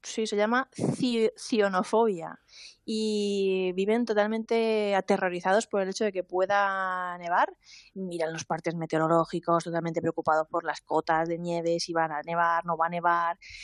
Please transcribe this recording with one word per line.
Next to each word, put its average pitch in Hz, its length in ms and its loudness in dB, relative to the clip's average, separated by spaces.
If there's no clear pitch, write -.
Sí, - 260 -4
se 208 80 -2
llama 233 400 2
ci-, 233 600 0
cionofobia. 196 1000 2
Y 202 840 0
viven 214 320 2
totalmente 220 880 0
aterrorizados 190 720 2
por 196 160 -2
el 190 80 -2
hecho 208 140 -4
de 202 80 0
que 185 120 -4
pueda 185 920 0
nevar. 185 360 0
Miran 170 400 -4
los 165 140 -10
partes 165 300 -4
meteorológicos, 165 880 2
totalmente 165 360 -4
preocupados 160 480 0
por 170 160 -4
las 151 160 -6
cotas 160 480 0
de 170 100 -4
nieve, 170 420 -2
si 175 120 -8
van 160 200 0
a 147 100 -6
nevar, 170 420 0
no 170 140 -2
va 165 80 2
a - 20 -2
nevar. 170 500 0